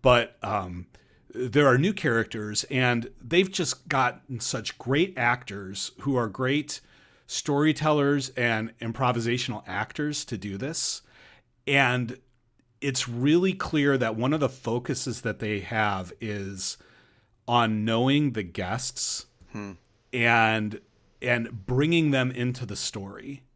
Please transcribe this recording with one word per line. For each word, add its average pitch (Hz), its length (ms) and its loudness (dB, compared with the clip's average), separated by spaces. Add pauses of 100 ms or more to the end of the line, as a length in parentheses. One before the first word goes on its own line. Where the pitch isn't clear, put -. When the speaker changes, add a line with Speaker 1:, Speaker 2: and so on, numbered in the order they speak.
Speaker 1:
But, 123 400 4
um, 92 460 -4 (480)
there 127 320 4
are 127 120 8
new 196 140 2
characters, 110 720 -2
and 123 440 0 (100)
they've 180 320 2
just - 380 -4
gotten 123 500 -2
such - 380 -6
great 160 400 0
actors 104 720 -4 (100)
who 139 140 0
are 117 120 0
great 135 520 -2 (580)
storytellers 147 1000 2
and 113 420 0
improvisational 120 880 -2
actors 143 580 -4
to 113 120 -8
do 98 200 -8
this. - 440 -6 (680)
And 127 500 2 (640)
it's 135 280 -2
really 156 440 4
clear 143 440 2
that 113 180 0
one 127 180 0
of 156 60 0
the 139 100 2
focuses 123 720 -4
that 107 180 -4
they 107 220 -2
have 98 600 -2
is 101 560 -6 (680)
on 110 360 2
knowing 131 500 2
the 104 100 -4
guests - 840 -6 (260)
Speaker 2:
Hmm. 104 200 -10 (400)
Speaker 1:
and, 110 680 2 (420)
and 117 440 -2
bringing 151 460 2
them 131 200 2
into 123 340 -4
the 110 100 -8
story 104 680 -10 (120)